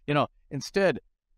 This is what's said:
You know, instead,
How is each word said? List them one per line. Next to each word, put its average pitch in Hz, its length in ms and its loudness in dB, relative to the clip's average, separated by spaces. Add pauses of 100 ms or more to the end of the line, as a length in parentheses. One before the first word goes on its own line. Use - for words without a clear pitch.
You 147 80 -2
know, 139 140 0 (220)
instead, 196 480 0 (400)